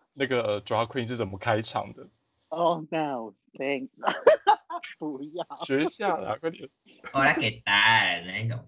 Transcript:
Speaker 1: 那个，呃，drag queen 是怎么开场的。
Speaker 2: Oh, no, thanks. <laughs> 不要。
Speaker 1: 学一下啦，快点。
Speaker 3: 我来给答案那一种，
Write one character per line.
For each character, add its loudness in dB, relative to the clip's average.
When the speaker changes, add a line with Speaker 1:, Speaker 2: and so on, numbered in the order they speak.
Speaker 1:
那 -2
个， 2
呃， 0
drag 0
queen -4
是 -4
怎 0
么 -8
开 2
场 -6
的。 -18
Speaker 2:
Oh, 2
no, -4
thanks. -4
<laughs> 2
不 -8
要。 -10
Speaker 1:
学 2
一 0
下 -2
啦， -4
快 -4
点。 -12
Speaker 3:
我 4
来 6
给 -2
答 0
案 4
那 -8
一 -2
种， -6